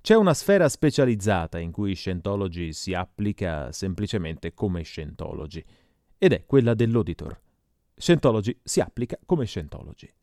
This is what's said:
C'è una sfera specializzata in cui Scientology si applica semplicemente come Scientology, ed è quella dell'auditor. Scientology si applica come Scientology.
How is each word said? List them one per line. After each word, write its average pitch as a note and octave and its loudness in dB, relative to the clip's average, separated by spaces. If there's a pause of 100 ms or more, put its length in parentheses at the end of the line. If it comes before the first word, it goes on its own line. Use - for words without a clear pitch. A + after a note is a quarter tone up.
C'è A3 6
una F#3+ 6
sfera F3+ 4
specializzata G#2 2
in E2+ -6
cui G2+ -2
Scientology F2+ -4
si F2+ -8
applica F2 -4
semplicemente F2+ -6
come F2+ -4
Scientology, D#2+ -12 (540)
ed F#3 6
è - -2
quella A#2+ 4
dell'auditor. G#2+ -2 (560)
Scientology A#2+ 2
si - -2
applica - -6
come D3+ 0
Scientology. - -12 (120)